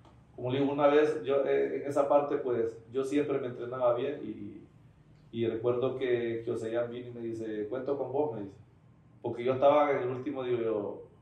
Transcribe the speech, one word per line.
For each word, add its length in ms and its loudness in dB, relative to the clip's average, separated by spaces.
como 160 -6
le 80 0
digo, 120 2
una 160 4
vez, 360 6
yo, 220 2
eh, 380 2
en 60 -4
esa 180 2
parte, 300 4
pues, 380 -2
yo 120 -2
siempre 360 0
me 80 -4
entrenaba 480 0
bien, 280 -2
y, 400 -12
y 160 -2
recuerdo 500 0
que, 480 -2
que 60 -4
Oseyan 400 -2
vino 180 -10
y 20 -12
me 100 -12
dice, 460 -6
"Cuento 300 -4
con 140 -6
vos", 240 -2
me 80 -8
dice. 120 -14
Porque 220 -6
yo 100 2
estaba 380 6
en 120 0
el 60 -2
último, 340 -6
digo 180 0
yo, 400 -2